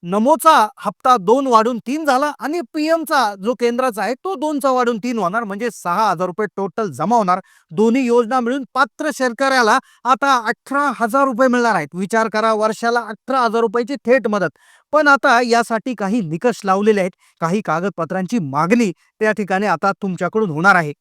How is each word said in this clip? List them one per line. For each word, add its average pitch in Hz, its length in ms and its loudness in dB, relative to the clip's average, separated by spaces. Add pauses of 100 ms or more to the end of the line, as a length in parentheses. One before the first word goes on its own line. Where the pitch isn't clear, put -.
नमोचा 247 520 4 (220)
हप्ता 247 400 0
दोन 240 300 2
वाढून 226 300 2 (100)
तीन 311 180 -4
झाला 285 340 2
आणि 302 220 -4 (120)
पीएमचा 302 600 0
जो 196 180 -4
केंद्राचा 240 500 -2
आहे, 214 100 -2
तो 370 220 -6
दोनचा 285 360 -2
वाढून 247 260 0
तीन 233 220 -4
होणार, 202 240 -2
म्हणजे 208 300 -6
सहा 196 360 -2
हजार 180 180 -2
रुपये 196 200 -4 (100)
टोटल 196 340 -6
जमा 156 240 -2
होणार. 190 240 2 (320)
दोन्ही 226 340 2
योजना 233 340 2
मिळून 247 240 -4 (100)
पात्र 277 420 -2
शेतकऱ्याला 254 600 2 (260)
आता 262 320 2 (120)
अठरा 277 500 -2
हजार 240 280 0
रुपये 262 220 2
मिळणार 240 280 2
आहेत. 151 180 -2
विचार 214 400 0
करा, 220 200 2
वर्षाला 220 460 0
अठरा 233 420 -4
हजार 226 200 0
रुपयाची 233 340 -2 (100)
थेट 240 220 2
मदत. 196 300 -2 (360)
पण 302 140 4
आता 277 340 4
यासाठी 233 540 0
काही 208 260 -2
निकष 170 420 -2
लावलेले 202 380 2
आहेत, 185 100 -2 (300)
काही 180 200 0
कागदपत्रांची 180 800 -4
मागणी 170 520 0
त्या - 400 -4
ठिकाणी 196 340 -4
आता 196 260 0
तुमच्याकडून 190 580 -4
होणार 175 260 2
आहे. 151 260 0